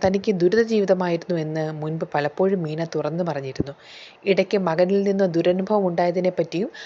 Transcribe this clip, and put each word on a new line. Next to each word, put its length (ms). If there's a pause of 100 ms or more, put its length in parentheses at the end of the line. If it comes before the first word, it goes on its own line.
തനിക്ക് 260
ദുരിത 300
ജീവിതമായിരുന്നു 760
എന്ന് 320
മുൻപ് 420
പലപ്പോഴും 480
മീന 220
തുറന്നു 400
പറഞ്ഞിരുന്നു. 480 (520)
ഇടയ്ക്ക് 340
മകനിൽ 440
നിന്ന് 320
ദുരനുഭവം 520
ഉണ്ടായതിനെപ്പറ്റിയും 840 (160)